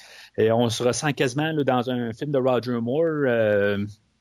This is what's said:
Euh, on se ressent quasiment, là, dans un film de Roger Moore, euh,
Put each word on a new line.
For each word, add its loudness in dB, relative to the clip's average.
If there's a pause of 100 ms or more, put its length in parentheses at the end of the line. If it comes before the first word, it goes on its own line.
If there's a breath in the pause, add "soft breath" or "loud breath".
(380 loud breath)
Euh, 4
on 2
se -6
ressent 0
quasiment, -2
là, -2
dans 0
un -4
film -8
de 2
Roger 0
Moore, 0
euh, 2 (360)